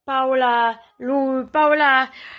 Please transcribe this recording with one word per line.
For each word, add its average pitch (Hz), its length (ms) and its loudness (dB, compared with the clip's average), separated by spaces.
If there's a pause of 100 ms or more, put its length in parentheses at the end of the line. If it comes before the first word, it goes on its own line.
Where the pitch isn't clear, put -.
Paula 254 760 0 (200)
Lu-, 262 540 -2
Paula 294 560 2 (300)